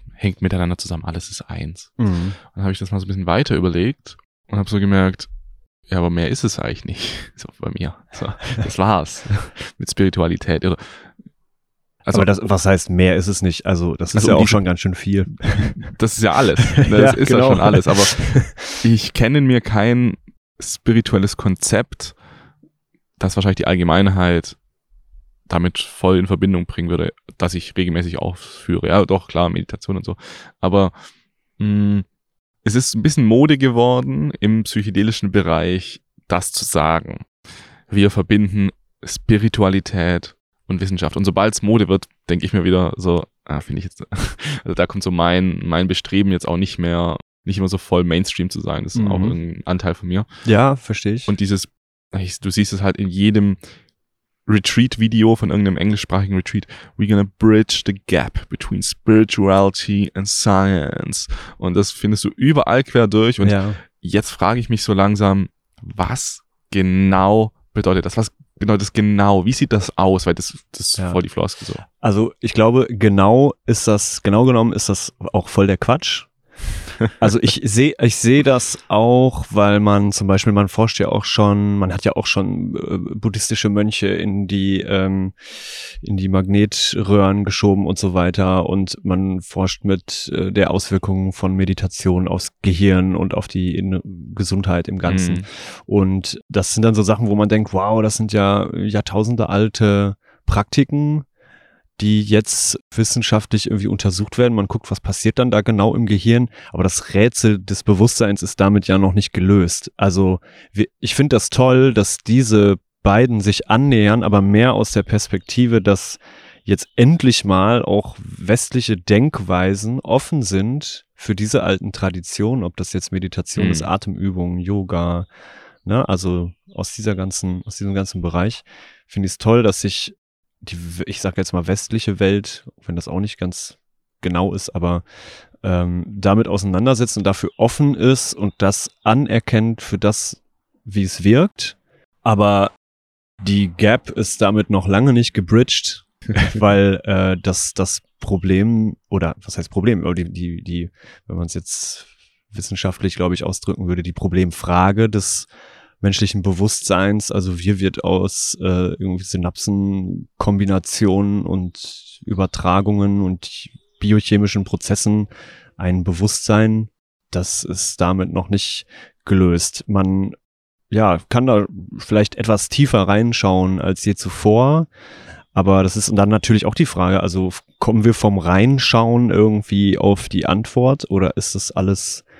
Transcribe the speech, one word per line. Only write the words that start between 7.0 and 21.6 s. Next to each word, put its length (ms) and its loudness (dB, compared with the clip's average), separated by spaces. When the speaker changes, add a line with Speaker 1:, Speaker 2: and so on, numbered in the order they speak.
Speaker 1:
<laughs> 80 -20
so 120 -18
bei 180 -8
mir. 180 -8
So, 200 -10
das 200 -6
war's 460 0
<laughs> 260 -16
mit 140 -8
Spiritualität. 720 0
Also 140 2
Speaker 2:
Aber 60 4
das, 160 4
was 240 0
heißt, 240 2
mehr 280 4
ist 100 -2
es 140 -2
nicht? 240 -2
Also, 300 0
das 160 -6
ist 60 -2
Speaker 1:
Also 120 4
Speaker 2:
ja 60 6
Speaker 1:
um 20 6
Speaker 2:
auch 60 6
Speaker 1:
diese 80 2
Speaker 2:
schon 120 4
ganz 160 0
schön 160 -2
viel. 300 0
Speaker 1:
<laughs> 560 -4
Das 200 0
ist 60 0
ja 100 4
alles, 260 4
ne? 80 6
Speaker 2:
<laughs> 40 4
Speaker 1:
Das 20 2
Speaker 2:
Ja, 200 8
Speaker 1:
ist 180 2
ja 80 4
Speaker 2:
genau. 120 6
Speaker 1:
schon 100 4
alles. 280 4
Aber 140 4
Speaker 2:
<laughs> 400 -10
Speaker 1:
ich 300 2
kenne 260 2
in 80 4
mir 140 4
kein 520 2
spirituelles 760 0
Konzept, 800 -2